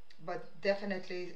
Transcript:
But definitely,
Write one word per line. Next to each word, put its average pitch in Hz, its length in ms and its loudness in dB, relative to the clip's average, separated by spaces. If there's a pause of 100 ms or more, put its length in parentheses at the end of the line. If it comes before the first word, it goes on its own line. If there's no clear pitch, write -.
(260)
But 170 360 -2
definitely, 185 720 2